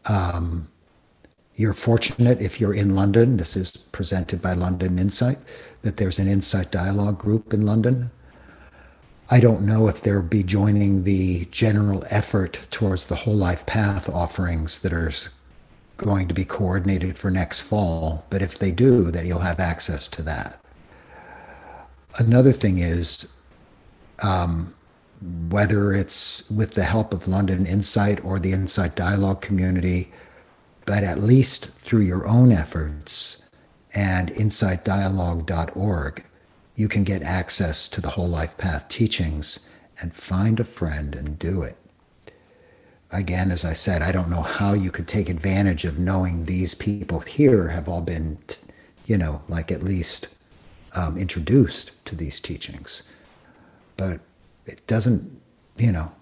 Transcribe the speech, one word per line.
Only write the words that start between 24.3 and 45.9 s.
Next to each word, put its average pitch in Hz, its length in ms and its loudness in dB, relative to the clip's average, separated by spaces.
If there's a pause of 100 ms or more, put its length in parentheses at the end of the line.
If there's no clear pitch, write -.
whether 101 440 2
it's - 560 -2
with 107 240 -2
the 98 100 2
help 104 300 0
of 92 140 -4
London 95 400 2
Insight 101 580 2
or 95 140 -2
the 92 120 0
Insight 92 440 -2
Dialogue 98 460 0
community, 90 680 0 (760)
but 101 160 0
at 90 160 -2
least 123 580 4
through 113 240 2
your 92 240 0
own 120 260 8
efforts 78 920 -2 (500)
and 90 380 0
insight 104 520 0
dialogue 95 600 0
dot 85 300 -2
org, 85 480 -2 (520)
you 107 120 0
can 101 160 2
get 92 180 0
access 87 680 -2
to - 120 -6
the 80 80 -6
Whole 87 180 -4
Life 80 300 -4
Path 85 300 -4
teachings 80 800 -2 (320)
and 85 160 -10
find 110 440 0
a 120 40 -2
friend 73 500 -6
and 73 240 -8
do 87 240 -4
it. - 160 -10 (1300)
Again, 92 400 0
as 85 140 -4
I 80 80 -2
said, 85 280 0
I 85 100 0
don't 90 200 0
know 85 100 0
how 101 320 0
you 95 160 0
could 85 180 -8
take 98 220 -2
advantage 95 560 0
of 78 140 -4